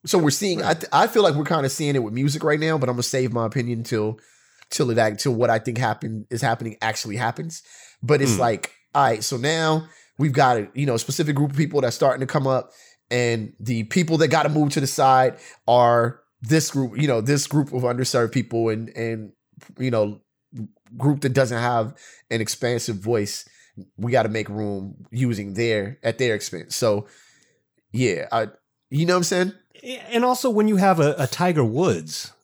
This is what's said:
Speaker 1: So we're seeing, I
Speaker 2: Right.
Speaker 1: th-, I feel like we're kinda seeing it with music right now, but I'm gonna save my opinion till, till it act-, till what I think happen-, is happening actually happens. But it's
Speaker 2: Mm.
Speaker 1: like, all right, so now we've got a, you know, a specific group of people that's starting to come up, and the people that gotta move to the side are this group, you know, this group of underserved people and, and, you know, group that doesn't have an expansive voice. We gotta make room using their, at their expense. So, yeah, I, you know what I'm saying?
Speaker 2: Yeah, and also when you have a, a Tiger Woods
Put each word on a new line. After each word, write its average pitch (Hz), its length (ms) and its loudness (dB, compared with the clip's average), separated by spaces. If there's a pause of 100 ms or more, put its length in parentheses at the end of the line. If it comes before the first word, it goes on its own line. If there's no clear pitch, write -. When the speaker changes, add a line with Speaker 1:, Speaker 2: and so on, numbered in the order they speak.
Speaker 1:
So 185 120 0
we're 151 120 4
seeing, 185 320 -2
I - 60 -2
Speaker 2:
Right. 160 120 0
Speaker 1:
th-, - 140 -10
I 190 140 4
feel 220 160 2
like 156 120 4
we're 147 100 -2
kinda 147 240 0
seeing 143 260 -2
it 127 80 2
with 107 100 -6
music 139 300 -2
right 151 160 2
now, 160 180 0
but 127 120 0
I'm 123 60 -2
gonna 120 80 -4
save 127 300 -2
my 117 120 0
opinion 117 380 -4
till, 110 360 -4 (500)
till 131 200 0
it 113 80 2
act-, 110 240 2
till 135 120 0
what 117 160 2
I 113 100 2
think 113 180 -6
happen-, 110 520 -4
is 117 120 -6
happening 113 400 -2
actually 107 360 -4
happens. 135 440 -6 (420)
But 139 180 2
it's 131 120 2
Speaker 2:
Mm. 95 60 0
Speaker 1:
like, 117 320 -2 (220)
all 143 100 4
right, 113 200 0
so 127 140 -4
now 160 500 0 (300)
we've 143 160 0
got 127 240 6
a, 104 160 -4
you 143 120 -2
know, 123 100 2
a 113 40 0
specific 147 360 -2
group 143 160 0
of 139 60 -4
people 156 240 0
that's 120 140 0
starting 131 260 2
to 127 100 -6
come 139 160 0
up, 131 240 -2 (400)
and 117 480 0
the 113 240 -4
people 160 360 0
that 156 100 4
gotta 151 200 2
move 151 240 2
to 156 60 0
the 135 80 0
side 131 500 4 (300)
are 120 540 4 (200)
this 147 300 2
group, 127 280 -4
you 147 80 2
know, 117 140 2
this 139 260 0
group 143 260 0
of 127 100 -2
underserved 120 480 0
people 117 380 0
and, 110 200 -4
and, 113 420 -8 (460)
you 127 140 -2
know, 104 300 0 (760)
group 143 240 0
that 131 120 -2
doesn't 120 260 0
have 120 340 0 (380)
an 113 100 -2
expansive 120 560 -4
voice. 104 500 -4 (500)
We 117 160 -4
gotta 110 160 2
make 110 180 -4
room 101 640 -8
using 110 440 -2
their, 110 460 -2
at 117 160 -2
their 123 180 0
expense. - 400 -10
So, 104 320 0 (840)
yeah, 107 400 0
I, 113 160 0 (420)
you 151 160 0
know 180 80 4
what 185 40 4
I'm 175 60 2
saying? 185 300 0 (300)
Speaker 2:
Yeah, 254 280 -12
and 233 120 2
also 254 260 0
when 214 180 2
you 208 100 2
have 185 220 4
a, 151 180 4
a 135 100 0
Tiger 175 360 0
Woods 110 680 -2 (120)